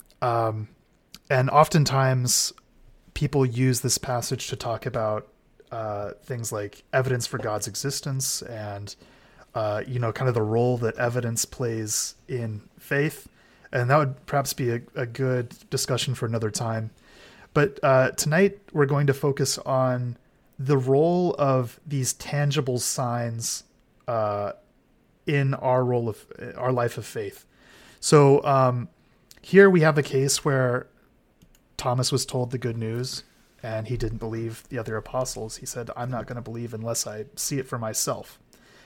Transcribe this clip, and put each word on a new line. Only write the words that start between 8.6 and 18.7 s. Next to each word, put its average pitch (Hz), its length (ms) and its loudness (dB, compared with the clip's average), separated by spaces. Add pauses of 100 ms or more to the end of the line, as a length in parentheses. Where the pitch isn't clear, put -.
uh, 107 320 -2
you 127 120 -6
know, 117 140 0
kind 131 160 0
of 120 60 2
the 113 80 2
role 117 360 2
that 113 180 -2
evidence 120 480 -2
plays 113 680 -6 (140)
in 113 340 -6 (160)
faith. 143 500 -2 (440)
And 123 180 0
that 143 80 6
would 139 280 -2
perhaps 139 260 -2
be 123 180 -2
a, 120 120 -2 (120)
a 135 120 -4
good 123 480 -2 (160)
discussion 131 440 -2
for 123 120 -4
another 110 240 -2
time. 113 400 -4 (600)
But, 147 300 2
uh, 131 300 6
tonight 190 460 2 (140)